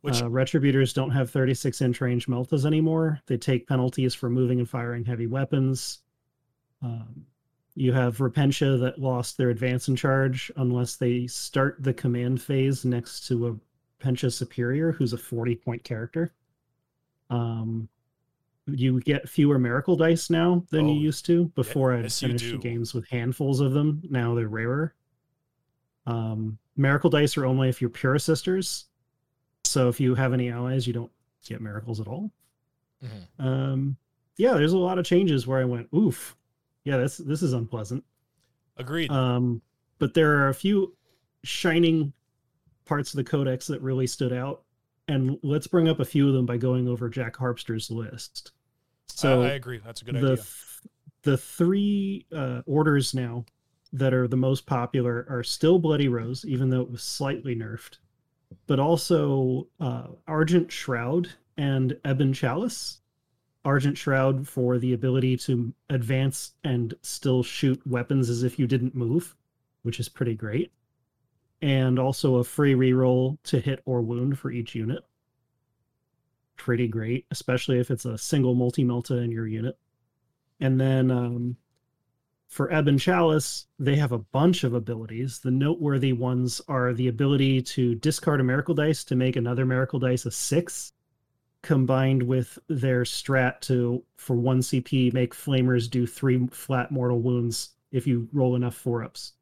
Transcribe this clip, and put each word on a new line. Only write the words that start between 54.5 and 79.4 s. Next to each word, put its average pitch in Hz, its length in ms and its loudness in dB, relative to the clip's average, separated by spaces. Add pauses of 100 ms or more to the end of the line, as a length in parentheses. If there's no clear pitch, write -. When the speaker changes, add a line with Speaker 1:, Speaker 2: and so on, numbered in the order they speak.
Speaker 2:
popular 120 640 -2
are 123 140 -6
still 175 360 4
Bloody 147 280 2
Rose, 120 380 -4
even 131 240 -2
though 127 120 2
it 123 100 -6
was 120 100 -10
slightly 135 540 -6
nerfed, 110 420 -12 (720)
but 139 120 2
also, 143 880 2 (120)
uh, 123 280 -6 (200)
Argent 156 440 2
Shroud 135 580 -4 (280)
and 135 480 0
Ebon 135 280 2
Chalice. 143 640 -4 (640)
Argent 143 340 2
Shroud 135 500 0
for 123 300 0
the 127 160 0
ability 127 440 0
to 120 360 -2 (160)
advance 131 600 -2 (120)
and 120 380 -2
still 127 400 0
shoot 135 460 0
weapons 123 420 0
as 120 140 -2
if 123 160 -2
you 127 80 2
didn't 127 260 -2
move, 131 420 -2 (460)
which 117 180 -6
is 117 80 -6
pretty 117 280 -4
great. 110 360 -4 (920)
And 131 340 2
also 131 380 2
a 123 80 4
free 143 320 2
reroll 127 680 4
to 131 140 0
hit 135 260 -2
or 123 160 -2
wound 123 360 -2
for 135 140 -8
each 120 240 -8
unit. 120 280 -4 (1500)
Pretty 120 300 0
great, 113 440 -4
especially 123 480 0
if 123 120 -2
it's 120 140 -4
a 113 120 -6
single 127 380 0
multi-melta 123 680 0
in 117 80 -4
your 113 160 -4